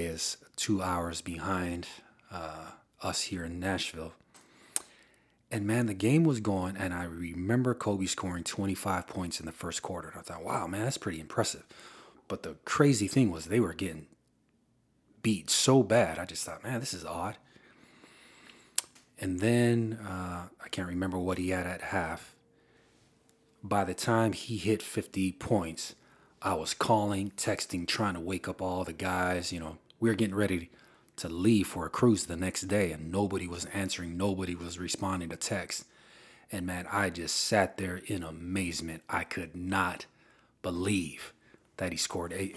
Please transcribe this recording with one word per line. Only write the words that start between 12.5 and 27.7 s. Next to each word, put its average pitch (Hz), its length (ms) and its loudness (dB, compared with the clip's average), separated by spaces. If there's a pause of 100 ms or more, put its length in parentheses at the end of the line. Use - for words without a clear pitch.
crazy 131 440 6
thing 120 240 6
was 80 140 -6
they 107 140 4
were 90 140 4
getting 80 340 -6 (1120)
beat 104 280 0
so 131 340 8
bad, 98 340 4
I 85 80 -4
just - 200 -8
thought, 82 180 -10
"Man, 120 160 -4
this 127 140 -6
is 87 100 -10
odd." 85 340 -6 (1800)
And 92 200 -4
then, 117 640 4
uh, 90 460 -6 (160)
I - 60 -14
can't 92 180 -4
remember 90 300 -2
what 90 200 0
he 90 120 0
had 92 180 0
at 90 140 -6
half. 85 540 -4 (1300)
By 101 220 2
the 92 100 -2
time 113 400 4
he 110 240 -6
hit 101 240 2
fifty 95 520 -2
points, 85 640 -2 (460)
I 101 120 2
was 78 200 -2
calling, 104 580 2
texting, - 560 -2